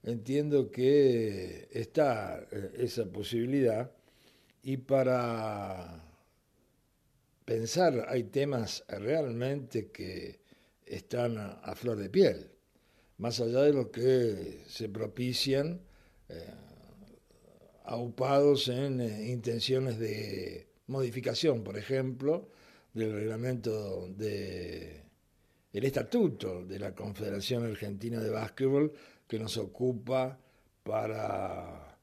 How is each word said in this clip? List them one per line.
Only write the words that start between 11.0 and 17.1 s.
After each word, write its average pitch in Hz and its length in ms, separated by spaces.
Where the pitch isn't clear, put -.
a, 101 220
a 95 160
flor 117 220
de 98 120
piel, 110 400
más 113 220
allá 123 220
de 147 100
lo 127 200
que 117 760
se 110 220
propician, 127 920
eh, 165 180